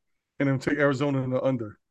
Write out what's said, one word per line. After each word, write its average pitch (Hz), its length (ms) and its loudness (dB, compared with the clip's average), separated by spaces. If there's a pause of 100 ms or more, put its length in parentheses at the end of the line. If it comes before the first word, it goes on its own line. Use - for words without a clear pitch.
(400)
and 139 100 2
then 131 100 2
take 147 180 -2
Arizona 143 460 2
in 127 80 -6
the 127 100 0
under. 117 360 -2 (140)